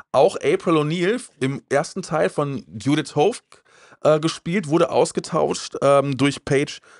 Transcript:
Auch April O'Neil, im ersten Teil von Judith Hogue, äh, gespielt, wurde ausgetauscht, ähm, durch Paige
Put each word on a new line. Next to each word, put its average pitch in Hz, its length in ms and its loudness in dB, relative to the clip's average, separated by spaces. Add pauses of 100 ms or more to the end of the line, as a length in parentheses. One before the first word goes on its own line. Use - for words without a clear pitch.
(120)
Auch 139 240 4
April 165 400 0
O'Neil, 170 460 0 (180)
im 131 300 -4
ersten 156 320 -2
Teil 165 260 0
von 143 360 -4 (140)
Judith 139 380 -2
Hogue, 240 220 2 (640)
äh, 156 180 4
gespielt, 165 480 -4
wurde 165 220 2
ausgetauscht, 156 880 -2
ähm, 139 380 2
durch 135 260 0
Paige 139 360 -2 (200)